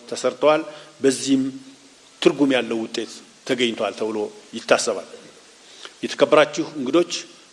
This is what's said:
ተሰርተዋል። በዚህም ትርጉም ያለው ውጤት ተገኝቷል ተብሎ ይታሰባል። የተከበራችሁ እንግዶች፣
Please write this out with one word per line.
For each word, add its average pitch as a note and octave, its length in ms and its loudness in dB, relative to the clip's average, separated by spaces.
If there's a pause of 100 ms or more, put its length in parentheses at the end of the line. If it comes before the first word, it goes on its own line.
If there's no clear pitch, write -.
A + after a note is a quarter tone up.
ተሰርተዋል። D3 560 0 (380)
በዚህም C3 440 2 (800)
ትርጉም C#3+ 300 4
ያለው A2+ 280 0
ውጤት A2 320 -8 (320)
ተገኝቷል A#2 520 -2
ተብሎ A2 220 -4 (360)
ይታሰባል። A2 540 0 (920)
የተከበራችሁ D3 760 2
እንግዶች፣ D3+ 380 0 (420)